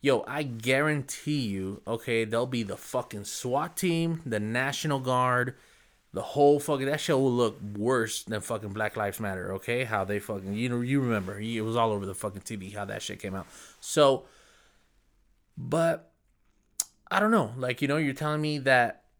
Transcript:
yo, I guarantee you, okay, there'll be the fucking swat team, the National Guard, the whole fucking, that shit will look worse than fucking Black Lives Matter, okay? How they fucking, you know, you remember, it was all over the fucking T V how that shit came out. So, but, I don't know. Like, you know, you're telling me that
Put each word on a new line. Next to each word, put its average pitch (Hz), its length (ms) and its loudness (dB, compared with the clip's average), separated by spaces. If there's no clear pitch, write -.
yo, 139 260 4
I 143 160 -4
guarantee 135 1000 0
you, 98 440 -4
okay, 113 380 0
there'll 117 220 0
be 123 180 -2
the 98 120 -6
fucking - 480 -6
swat 139 520 -2
team, 165 500 0
the 110 140 0
National 135 580 -2
Guard, 123 560 0
the 95 100 -4
whole 143 360 6
fucking, 139 280 -2
that 147 140 0
shit 156 160 2
will 131 160 4
look 120 280 2
worse 113 480 0
than 107 160 -4
fucking 104 320 -6
Black 107 240 -2
Lives 101 240 -2
Matter, 95 340 -4
okay? 120 300 -2
How 107 200 0
they 101 140 -2
fucking, 98 360 -6
you 117 140 -2
know, 120 120 0
you 135 200 2
remember, 101 380 0
it 113 220 -4
was 113 160 -2
all 113 160 4
over 101 120 -2
the 95 100 -6
fucking 101 280 -8
T 110 140 -10
V 95 140 -10
how 101 160 -8
that 104 160 -8
shit 98 180 -10
came 95 140 -8
out. 92 120 -8
So, 139 440 4
but, 139 540 -2
I 190 100 2
don't 214 100 4
know. 147 260 4
Like, 127 240 -2
you 143 80 2
know, 143 80 2
you're 147 180 0
telling 151 260 -2
me 151 180 0
that 127 460 4